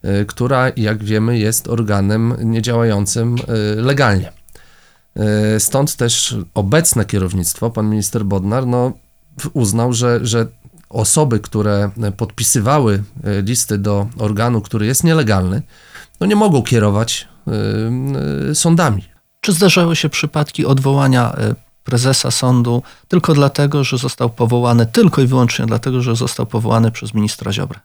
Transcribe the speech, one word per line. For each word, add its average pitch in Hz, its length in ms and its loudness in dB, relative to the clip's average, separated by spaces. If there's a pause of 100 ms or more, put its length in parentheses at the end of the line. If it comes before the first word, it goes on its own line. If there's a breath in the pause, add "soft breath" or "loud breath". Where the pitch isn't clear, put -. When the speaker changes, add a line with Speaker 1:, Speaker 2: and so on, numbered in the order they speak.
Speaker 1:
y, 101 200 0
która, 127 520 0
jak 107 280 -2
wiemy, 110 340 0
jest 110 300 -2
organem 110 720 0
niedziałającym, 113 920 0
y, 107 460 -2
legalnie. 123 500 2 (1200 soft breath)
Y, 107 40 0
stąd - 360 0
też 120 400 -2 (180)
obecne 110 500 2
kierownictwo, 95 680 -2
pan 107 200 -2
minister 107 340 -2
Bodnar, 101 420 -2
no, 123 260 0 (480)
w-, - 120 -8
uznał, 117 400 0
że, 120 300 0
że 117 240 0 (420)
osoby, 117 520 0
które, 104 500 -2 (180)
y, 95 40 -4
podpisywały, 110 880 0 (240)
y, 101 160 -2
listy 107 360 -2
do 101 280 0 (120)
organu, 110 420 0
który 107 260 -4
jest 131 180 0
nielegalny, 107 580 2 (580 loud breath)
no, 175 60 0
nie 208 100 2
mogą 185 260 4
kierować, 107 680 0 (1200)
y, - 20 -2
y, 151 40 -2
sądami. 160 500 2 (360)
Speaker 2:
Czy 208 120 0
zdarzały 170 440 4
się 156 120 -2
przypadki - 580 -4
odwołania, 135 680 2 (140)
y, - 40 0 (300)
prezesa 123 460 0
sądu 120 520 0 (260 loud breath)
tylko 170 260 2
dlatego, 143 500 2
że 127 140 -2
został 123 320 -2
powołany, 120 560 2
tylko 151 360 4
i 123 40 4
wyłącznie 123 400 2
dlatego, 123 360 -2
że 120 140 0
został 120 300 -4
powołany 113 440 0
przez 110 240 -12
ministra 104 380 -2
Ziobrę? 101 320 -6